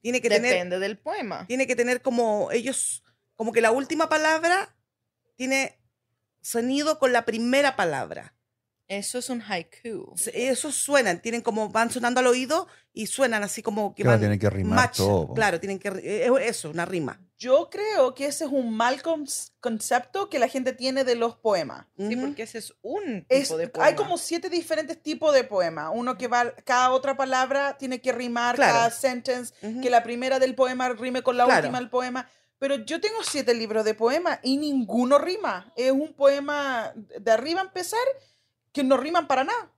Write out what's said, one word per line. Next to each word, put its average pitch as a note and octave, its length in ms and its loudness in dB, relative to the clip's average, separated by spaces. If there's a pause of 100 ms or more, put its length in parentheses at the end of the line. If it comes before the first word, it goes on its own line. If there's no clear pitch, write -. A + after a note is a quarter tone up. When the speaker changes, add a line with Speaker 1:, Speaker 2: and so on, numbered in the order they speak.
Speaker 1:
Tiene A#3+ 200 -2
que A#3 80 2
tener A3+ 240 4
Speaker 2:
Depende F3+ 260 0
del G3 200 -4
poema. B3+ 480 -8
Speaker 1:
tiene B3+ 180 0
que B3+ 100 -2
tener A#3+ 280 0
como A3+ 480 0
ellos, - 520 -4 (320)
como A3+ 160 -4
que A3+ 100 4
la A3 100 6
última D4 380 0
palabra D#4+ 680 2 (600)
tiene C4 440 -2 (640)
sonido C#4+ 580 -2
con C4 140 2
la A#3 120 2
primera B3 500 0
palabra. C#3 600 -4 (540)
Speaker 2:
Eso G3+ 280 -6
es B3 120 -8
un A#3+ 120 -4
haiku. G#3 760 -8
Speaker 1:
Se-, - 320 -2
esos C4+ 260 -2
suenan, A#3+ 460 2
tienen A#3 200 -4
como, G#3+ 280 -2
van A3+ 200 2
sonando A#3+ 300 0
al B3+ 80 4
oído B3+ 400 2 (240)
y G#3+ 160 -8
suenan A#3 340 0
así G#3 220 -6
como G#3 320 -4
que - 80 -6
Speaker 3:
Claro, B2 120 8
Speaker 1:
van A2 40 2
Speaker 3:
tienen G#2 200 2
que G#2+ 100 2
rimar F#2+ 260 0
Speaker 1:
match. - 220 2
Speaker 3:
todo, F#2+ 300 4
po. - 60 -12
Speaker 1:
Claro, G3+ 260 0
tienen G3 200 -6
que G3+ 100 -6
ri-, F#3+ 140 -6
eh, F#3 240 -2
eh, A#3+ 40 4 (160)
eso, G#3+ 220 -6
una E3+ 160 -4
rima. E3+ 340 -6 (200)
Speaker 4:
Yo C4 320 4
creo G4 420 2
que C#4 120 -6
ese C#4+ 180 -4
es C#4 80 -4
un B3 240 -2
mal B3 260 0
con-, D#4+ 240 -4 (360)
concepto B3 680 -2
que D#4 80 -4
la C4 120 2
gente C4 240 -4
tiene C4 320 -2
de B3 100 2
los A#3 220 -2
poemas. E3 500 -4 (100)
Speaker 2:
Sí, G#3 180 -4
Speaker 1:
Ujú. B3+ 120 -4
Speaker 2:
porque C#4+ 160 -8
ese A3+ 140 -12
es - 240 -14
un C4+ 400 -6
tipo - 80 -20
Speaker 4:
Es, C4+ 280 4
Speaker 2:
de E3 60 -2
Speaker 4:
hay E3+ 60 -6
Speaker 2:
poema. - 260 4
Speaker 4:
como F4+ 220 -2
siete E4+ 320 -6
diferentes D#4+ 520 -4
tipos D4+ 320 0
de B3+ 120 6
poema. E3 440 -2
Uno A#3+ 280 -4
que A#3+ 100 -6
va, A#3+ 260 2 (120)
cada B3+ 260 4
otra C4 240 0
palabra C4+ 640 0
tiene B3+ 240 -6
que B3+ 100 -2
rimar, A#3+ 460 -2
Speaker 1:
Claro. A#3+ 160 8
Speaker 4:
cada A#3 180 4
sentence, B3 640 -4 (120)
Speaker 1:
Ujú. A3+ 160 -6
Speaker 4:
que B3+ 80 0
la A#3 140 6
primera B3 360 -2
del B3+ 160 2
poema B3+ 340 0
rime B3 340 -4
con B3+ 140 2
la A#3+ 80 6
Speaker 1:
Claro. A#3+ 160 6
Speaker 4:
última B3 180 -2
del B3 100 -8
poema. B3 400 -4 (300)
Pero C#4 160 0
yo C#4 260 -6
tengo G#4+ 220 -4
siete B3 320 -6
libros A3 300 -4
de G#3+ 80 2
poema C4 500 -2
y C4+ 140 0
ninguno C4 600 0
rima. D#4 560 -4
Es B3+ 180 2
un D4+ 200 -2
poema C#4 840 0
de A3+ 360 -4
arriba D4 300 2
a - 40 -4
empezar F#4 340 -6 (720)
que C#4+ 120 -2
no C4 140 4
riman D#4 300 0
para C4 160 2
nada. G#4+ 340 -4